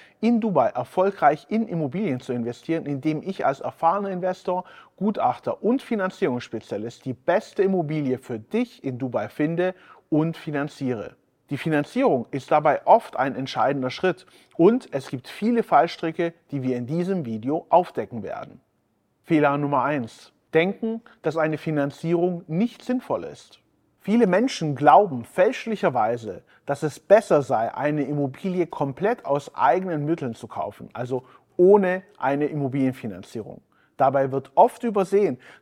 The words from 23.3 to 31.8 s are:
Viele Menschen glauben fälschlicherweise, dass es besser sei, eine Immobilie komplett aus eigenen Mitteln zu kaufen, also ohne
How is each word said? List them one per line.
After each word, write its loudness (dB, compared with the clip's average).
Viele 2
Menschen 0
glauben 6
fälschlicherweise, -2
dass -4
es -6
besser 6
sei, -2
eine -2
Immobilie -4
komplett -4
aus -2
eigenen 0
Mitteln -4
zu -14
kaufen, -10
also -6
ohne 4